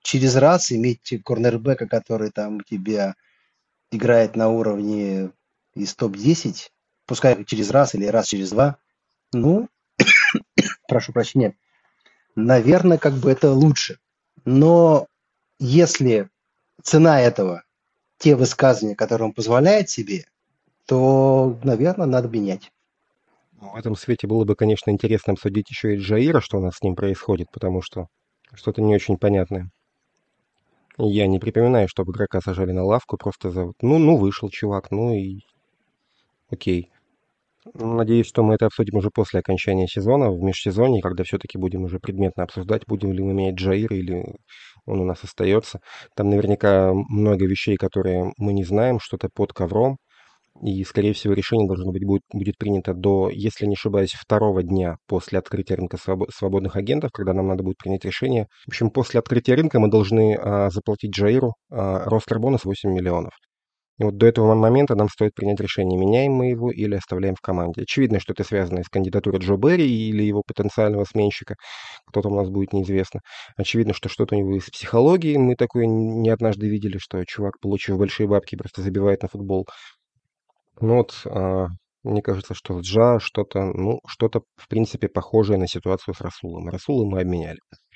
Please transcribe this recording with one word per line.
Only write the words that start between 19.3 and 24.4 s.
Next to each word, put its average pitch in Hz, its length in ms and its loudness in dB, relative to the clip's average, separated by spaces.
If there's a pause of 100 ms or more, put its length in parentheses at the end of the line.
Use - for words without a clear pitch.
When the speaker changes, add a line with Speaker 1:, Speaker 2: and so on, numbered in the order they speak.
Speaker 1:
позволяет 139 580 2
себе, 104 340 -8 (600)
то, 131 760 4
наверное, 143 440 0
надо 127 220 0
менять. 101 420 -4 (880)
Speaker 2:
Ну, 98 100 -20
в 104 60 -16
этом 110 200 -6
свете 117 300 -6
было 110 180 0